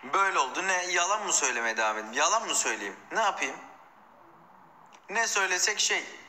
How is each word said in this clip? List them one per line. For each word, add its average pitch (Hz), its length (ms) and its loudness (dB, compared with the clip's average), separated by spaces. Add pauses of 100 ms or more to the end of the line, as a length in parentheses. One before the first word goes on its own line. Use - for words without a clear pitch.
(140)
Böyle 196 260 2
oldu. 175 280 -2
Ne 180 180 2
yalan 180 400 2
mı 180 80 -2
söylemeye 120 440 0
devam 110 200 0
edeyim? 110 160 -8
Yalan 185 320 2
mı 180 100 -4
söyleyeyim? 101 440 -2 (120)
Ne 220 100 0
yapayım? 190 340 0 (1500)
Ne 220 180 2
söylesek 202 520 0
şey. 190 260 0 (240)